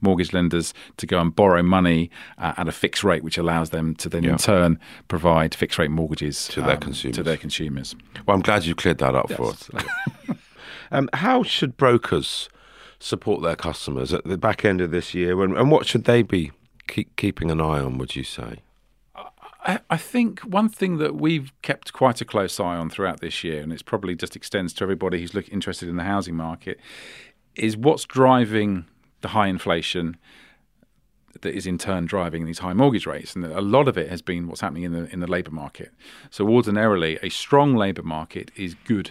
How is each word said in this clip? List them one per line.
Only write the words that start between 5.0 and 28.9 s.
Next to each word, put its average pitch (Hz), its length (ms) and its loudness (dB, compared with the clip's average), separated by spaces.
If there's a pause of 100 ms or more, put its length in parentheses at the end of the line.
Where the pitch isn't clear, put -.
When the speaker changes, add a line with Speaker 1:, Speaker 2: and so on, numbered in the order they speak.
Speaker 1:
provide 82 480 2
fixed - 240 -2
rate 78 140 0
mortgages, 76 560 -4
Speaker 2:
To - 120 -8
their 76 140 2
Speaker 1:
um, 73 60 -2
Speaker 2:
consumers. 67 340 -8
Speaker 1:
to - 80 -4
their 78 140 0
consumers. 73 580 -8 (320)
Speaker 2:
Well, 101 80 6
I'm 92 80 4
glad 104 220 2
you've 82 140 -2
cleared 80 200 2
that 65 160 4
up - 160 2
for 60 220 -2
Speaker 1:
Yes. - 200 -16
Speaker 2:
us. - 680 -8
<laughs> - 60 -20 (440)
Um, 139 240 0
how 233 280 2
should - 340 -2
brokers 117 720 2 (520)
support - 420 -4
their 82 140 0
customers 71 560 -6
at - 120 -2
the 90 140 -4
back - 260 0
end 95 160 4
of 85 120 0
this 85 200 -2
year, 90 300 0
and, 95 140 2
and 123 120 6
what - 180 6
should 113 180 0
they 120 180 6
be 85 300 0 (340)
keep, - 300 -6
keeping 95 340 -2
an 80 100 0
eye 78 200 2
on, 65 180 -4
would 64 160 -8
you 67 80 -6
say? 58 360 -12 (1080)
Speaker 1:
I, - 140 -2 (100)
I 165 60 0
think 226 440 -2
one 214 280 0
thing 185 300 -4
that 151 180 -2
we've 151 340 0 (120)
kept - 320 -6
quite 127 260 2
a 123 40 -8
close 98 360 -2
eye 87 160 -2
on 82 140 -4
throughout 90 300 -4
this 82 220 -8
year, 80 180 -4
and 78 120 -8
it's 78 100 -12
probably 98 320 -4
just - 220 -10
extends 90 380 -4
to - 100 -4
everybody 90 360 -2
who's 87 140 -8
look, 98 160 -6
interested 92 380 -8
in 87 80 -6
the 85 80 -4
housing 92 320 -4
market, 82 420 -8 (800)
is 110 200 -2
what's 135 280 2
driving 110 800 4 (380)